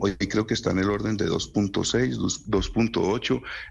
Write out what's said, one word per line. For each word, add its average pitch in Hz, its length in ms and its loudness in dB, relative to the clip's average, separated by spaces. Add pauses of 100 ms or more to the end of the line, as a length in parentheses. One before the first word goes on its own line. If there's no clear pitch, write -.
Hoy 98 140 2
creo 107 300 0
que - 80 0
está - 180 0
en 92 80 2
el 101 100 2
orden 104 260 0
de 101 80 0
dos 85 240 0
punto 95 340 0
seis, 123 340 0
dos, - 300 -2
dos 101 220 2
punto 113 340 2
ocho, 123 380 0 (300)